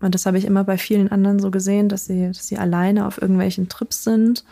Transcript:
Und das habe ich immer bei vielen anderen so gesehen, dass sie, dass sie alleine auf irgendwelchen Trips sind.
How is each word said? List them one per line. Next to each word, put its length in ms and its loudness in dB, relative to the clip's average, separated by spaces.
Und 140 0
das 100 -2
habe 140 2
ich 80 -2
immer 180 2
bei 140 0
vielen 340 0
anderen 260 2
so 120 0
gesehen, 400 0
dass 160 -6
sie, 220 -2
dass 180 -8
sie 100 -8
alleine 500 0
auf 140 -8
irgendwelchen 480 0
Trips 340 -8
sind. 500 2